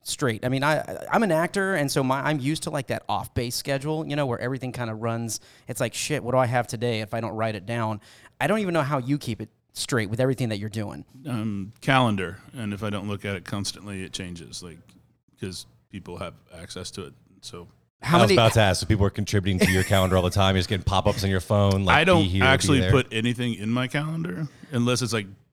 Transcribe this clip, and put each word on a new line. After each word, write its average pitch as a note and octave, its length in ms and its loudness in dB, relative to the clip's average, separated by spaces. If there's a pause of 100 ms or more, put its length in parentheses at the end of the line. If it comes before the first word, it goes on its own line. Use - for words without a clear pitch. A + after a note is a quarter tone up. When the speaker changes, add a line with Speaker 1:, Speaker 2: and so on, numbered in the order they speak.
Speaker 1:
straight? A#2 420 -4
I B2+ 40 0
mean, C3+ 140 0
I, D3 480 -2
I'm A3 120 4
an F#3+ 80 2
actor, F#3+ 440 0
and C#3+ 160 0
so C#3 120 0
my, C3 180 0
I'm D3 180 0
used C#3+ 240 -2
to, D#3 60 -6
like, D3+ 180 -6
that - 220 -6
off-base A#2 460 -4
schedule, D3 500 -4
you C#3+ 100 -4
know, D3 100 0
where A#2+ 140 -4
everything B2+ 320 -6
kinda A#2 220 -6
runs. A2+ 460 -4 (280)
It's - 120 -8
like, A#2 140 -2
"Shit, C3+ 300 -4
what B2 100 -2
do C3 40 4
I B2+ 80 4
have A#2+ 220 0
today A#2 340 -2
if G#2 120 -6
I A2+ 80 -2
don't G#2+ 120 -6
write A2 220 -2
it F#2+ 100 -10
down?" A2 360 -4 (380)
I C3+ 80 0
don't G#3+ 120 2
even F#3 140 -2
know D#3 100 2
how C#3 160 -2
you C3+ 180 -2
keep A#2 240 -6
it G#2+ 80 -12 (240)
straight A2 360 -2
with A2+ 100 -4
everything B2+ 300 0
that G#2+ 80 -4
you're G#2 120 -6
doing. G2+ 360 -8 (220)
Speaker 2:
Um, G#2+ 540 -4
calendar, G#2+ 580 2 (140)
and G#2+ 200 -8
if G2+ 100 -8
I G#2 60 -4
don't G2+ 180 -6
look G2+ 180 -6
at G2+ 100 -4
it F2 100 -10
constantly, G2 580 -8
it - 100 -12
changes, F2 480 -12
like, E2+ 160 -16 (640)
'cause F2+ 260 -10 (260)
people F2+ 260 -14
have F2+ 160 -10 (220)
access E2+ 360 -14
to F#2 140 -14
it, C#2 80 -20 (280)
so. F2 260 -18 (340)
Speaker 1:
How D#3+ 180 4
Speaker 3:
I - 20 8
was A2 80 6
Speaker 1:
many F#2 60 6
Speaker 3:
about A2+ 180 6
to A2 80 6
ask, F#2+ 180 4
so - 60 -6
people G2+ 200 4
are F#2+ 40 2
contributing F#2+ 500 0
to F#2 100 4
your F#2 140 4
calendar F#2 320 4
all F#2 80 6
the F2+ 60 4
time. F#2+ 260 4
You're F#2+ 40 4
just F2+ 100 0
getting F#2+ 160 -2
pop-ups G2 400 2
on G2 40 2
your F#2 120 2
phone, G2+ 420 4
like, F#2+ 140 6
Speaker 2:
I D#3+ 80 4
don't F3+ 180 6
Speaker 3:
"Be F#2 60 2
here, F#2+ 140 2
be C3 40 6
Speaker 2:
actually C3+ 320 4
Speaker 3:
there." F#2 120 2
Speaker 2:
put B2+ 200 4
anything A#2 440 -2
in G#2 140 -4
my B2 180 0
calendar D#3+ 600 -4 (240)
unless B2 300 2
it's A2+ 100 -2
like G#2+ 160 -2 (260)